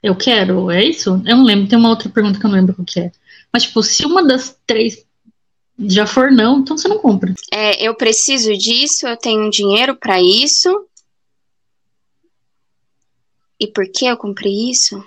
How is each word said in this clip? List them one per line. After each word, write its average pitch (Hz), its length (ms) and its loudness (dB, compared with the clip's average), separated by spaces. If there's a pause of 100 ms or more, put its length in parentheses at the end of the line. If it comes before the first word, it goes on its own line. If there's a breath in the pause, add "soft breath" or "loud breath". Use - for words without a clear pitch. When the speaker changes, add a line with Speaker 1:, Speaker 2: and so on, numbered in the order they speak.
Speaker 1:
"eu 196 140 0
quero", 185 560 0
é 180 120 2
isso? 202 420 -2
Eu 240 120 4
não 262 60 8
lembro, 202 240 4
tem 233 100 4
uma 233 120 6
outra 220 200 -2
pergunta 208 300 0
que - 60 -4
eu 208 40 2
não 196 80 2
lembro 185 180 2
qual 180 100 -8
que - 140 -6
é. 175 120 -6 (400 soft breath)
Mas, - 120 -4
tipo, - 200 -2
se - 220 -2
uma 349 200 0
das 262 300 0 (100)
três 226 380 -2 (760)
já 202 260 0
for 262 260 2
não, 247 280 4
então 302 180 -4
você 302 100 -4
não 427 120 0
compra. 190 340 0 (180)
Speaker 2:
É, 208 340 -2
"Eu 226 100 -2
preciso 226 640 0
disso, 240 500 -2
eu 233 100 -8
tenho 214 320 -2
dinheiro 214 460 0
pra 190 260 -2
isso. 233 480 2 (3000)
E 208 80 0
por 202 240 -2
que - 140 -4
eu 247 120 0
comprei 202 360 -6 (180)
isso?" 202 360 -4